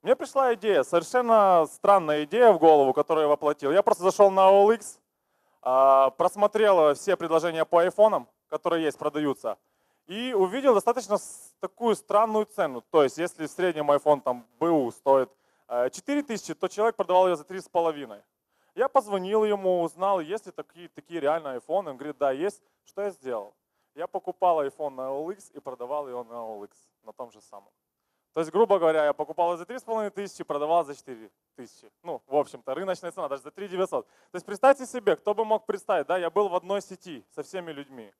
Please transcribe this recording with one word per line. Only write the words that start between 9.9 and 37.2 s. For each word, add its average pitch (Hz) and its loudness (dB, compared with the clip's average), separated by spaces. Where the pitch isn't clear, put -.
и 240 -8
увидел 220 2
достаточно 208 -2
с-, - -14
такую 220 -2
странную 214 0
цену. 139 -6
То 156 6
есть, 135 2
если 160 -8
в - -10
среднем 156 -2
iPhone 143 2
там 123 -6
Б 170 0
У 135 0
стоит, 135 0
э, 123 -4
четыре 285 -6
тысячи, 214 -10
то 185 -6
человек 214 -2
продавал 185 2
ее 180 0
за 151 -14
три 190 -14
с - -18
половиной. 143 -6
Я 247 -2
позвонил 208 -2
ему, 190 0
узнал, 185 -2
есть 175 -10
ли 190 -18
такие, 170 -18
такие 165 -14
реально 147 -4
айфоны. 160 -6
Он 131 -14
говорит: 143 -14
«Да, 139 -2
есть». 160 -8
Что - -14
я 208 -6
сделал? 120 -12
Я 160 -10
покупал 180 -2
iPhone 139 -6
на 131 -10
О 139 -8
Л 175 -10
Икс 202 -18
и 147 -18
продавал 131 -10
ее 123 -12
на 117 -16
О 110 -14
Л 101 -16
Икс, - -20
на 110 -20
том 120 -18
же 107 -20
самом. 101 -20
То 160 -4
есть, 160 -6
грубо 202 2
говоря, 160 2
я 147 0
покупал 170 -4
за 175 -14
три 247 -14
с - -20
половиной 220 -8
тысячи, 196 -12
продавал 151 -2
за 143 -10
четыре 113 -20
тысячи. 117 -20
Ну, 160 -12
в 135 -6
общем-то, 135 -4
рыночная 180 -8
цена 160 -8
даже 135 -8
за 147 -18
три 196 -14
девятьсот. 175 -4
То - -20
есть, 180 -12
представьте 262 2
себе, 202 -2
кто 208 -4
бы 220 -4
мог 214 -4
представить, 202 -4
да, 180 -2
я 170 -4
был 202 -2
в 175 -6
одной 185 -4
сети 170 -18